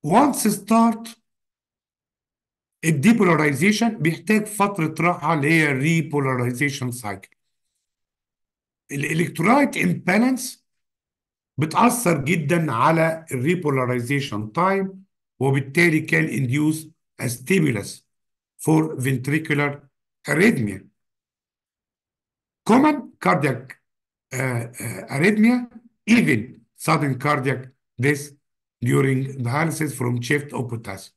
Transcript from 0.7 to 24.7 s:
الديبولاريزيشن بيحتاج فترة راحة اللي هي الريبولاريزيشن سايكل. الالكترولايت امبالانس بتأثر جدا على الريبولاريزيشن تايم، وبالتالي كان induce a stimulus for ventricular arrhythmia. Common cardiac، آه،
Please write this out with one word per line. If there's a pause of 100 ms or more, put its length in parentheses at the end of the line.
الديبولاريزيشن
بيحتاج
فترة
راحة
اللي
هي
الريبولاريزيشن
سايكل. (1600)
الالكترولايت
امبالانس (920)
بتأثر
جدا
على
الريبولاريزيشن
تايم، (340)
وبالتالي
كان
induce (440)
a
stimulus (640)
for
ventricular (500)
arrhythmia. (1900)
Common (280)
cardiac، (580)
آه، (100)